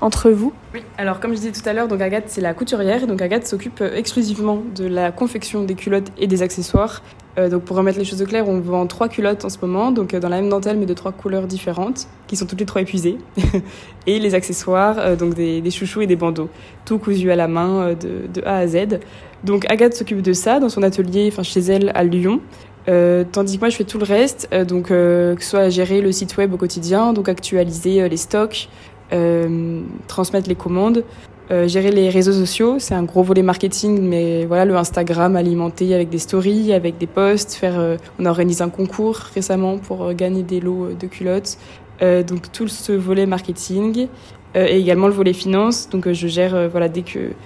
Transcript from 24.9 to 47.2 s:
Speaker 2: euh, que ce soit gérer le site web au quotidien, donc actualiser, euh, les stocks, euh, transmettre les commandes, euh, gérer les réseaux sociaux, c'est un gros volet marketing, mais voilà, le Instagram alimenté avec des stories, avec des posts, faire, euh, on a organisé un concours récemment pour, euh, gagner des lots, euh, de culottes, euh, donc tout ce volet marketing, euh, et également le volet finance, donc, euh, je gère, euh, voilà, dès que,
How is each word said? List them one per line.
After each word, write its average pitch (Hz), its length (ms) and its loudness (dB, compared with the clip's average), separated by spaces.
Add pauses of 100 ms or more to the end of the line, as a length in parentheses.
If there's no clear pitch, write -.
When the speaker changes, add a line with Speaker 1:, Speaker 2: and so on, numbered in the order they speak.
Speaker 2:
euh, 175 460 4
que 175 80 -10
ce - 60 -8
soit 196 180 4
gérer 185 320 2
le 196 100 2
site 185 260 -4
web 196 160 2
au 180 40 -2
quotidien, 180 560 0
donc 202 160 0
actualiser, 180 760 0
euh, 180 60 2
les 165 80 -2
stocks, 214 520 -2 (440)
euh, 165 720 0 (260)
transmettre 185 400 -2
les 180 80 -2
commandes, 208 480 0 (460)
euh, 175 160 2
gérer 190 240 2
les 190 200 4
réseaux 185 220 4
sociaux, 196 460 2
c'est 254 160 -4
un 180 80 0
gros 180 220 2
volet 190 180 4
marketing, 190 600 0
mais 170 440 2
voilà, 175 180 2
le 190 120 4
Instagram 170 580 2
alimenté 175 600 2
avec 175 140 2
des 170 100 -4
stories, 202 540 2
avec 170 240 0
des 170 120 -4
posts, 202 460 2
faire, 180 240 -2
euh, 165 180 0 (240)
on 180 40 0
a 175 60 4
organisé 175 320 2
un 175 60 0
concours 190 480 -2 (180)
récemment 190 440 0
pour, 185 260 -8
euh, 175 80 -2
gagner 185 320 -2
des 180 160 -4
lots, 180 240 -2
euh, 180 100 -6
de 180 140 -10
culottes, 185 500 -4 (440)
euh, 180 200 4
donc 175 300 -6
tout 226 160 -4
ce - 240 -6
volet 190 340 2
marketing, 196 800 -2 (500)
euh, - 120 4
et 190 100 4
également 185 300 4
le 202 40 6
volet 196 200 2
finance, 190 580 0
donc, 185 160 -2
euh, 180 80 2
je 170 140 -2
gère, 180 260 0
euh, 175 140 0
voilà, 170 200 0
dès 170 140 -4
que, - 160 -10 (280)